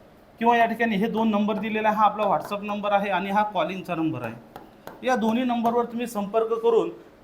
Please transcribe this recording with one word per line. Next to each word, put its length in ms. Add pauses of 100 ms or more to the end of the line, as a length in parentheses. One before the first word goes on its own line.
(380)
किंवा 180
या 100
ठिकाणी 300
हे 100
दोन 240
नंबर 240
दिलेला 360
हा 140
आपला 220
WhatsApp 360
नंबर 300
आहे 180
आणि 200
हा 120
कॉलिंगचा 520
नंबर 280
आहे. 120 (720)
या 100
दोन्ही 280
नंबरवर 400
तुम्ही 220
संपर्क 460
करून 380 (340)